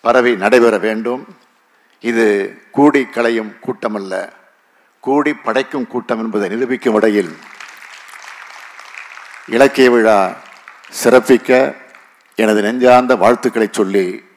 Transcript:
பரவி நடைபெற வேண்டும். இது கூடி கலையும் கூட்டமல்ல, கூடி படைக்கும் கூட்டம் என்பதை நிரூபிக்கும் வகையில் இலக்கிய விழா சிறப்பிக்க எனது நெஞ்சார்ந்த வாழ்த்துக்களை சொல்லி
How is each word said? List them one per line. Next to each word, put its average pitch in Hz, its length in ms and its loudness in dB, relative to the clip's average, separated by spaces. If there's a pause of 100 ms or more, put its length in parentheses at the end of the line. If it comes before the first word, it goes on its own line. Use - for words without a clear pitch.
பரவி 123 280 2 (120)
நடைபெற 117 340 4
வேண்டும். 110 460 -6 (800)
இது 113 240 0 (440)
கூடி 143 340 2
கலையும் 117 460 -4 (140)
கூட்டமல்ல, 107 480 -8 (920)
கூடி 143 300 -2
படைக்கும் 123 540 -6
கூட்டம் 113 360 -6
என்பதை 104 260 -4
நிரூபிக்கும் 117 480 -2
வகையில் 104 340 0 (2250)
இலக்கிய 131 440 2
விழா 110 280 4 (840)
சிறப்பிக்க 123 480 4 (840)
எனது 107 260 0
நெஞ்சார்ந்த 123 540 2
வாழ்த்துக்களை 110 560 0
சொல்லி 98 360 -2 (280)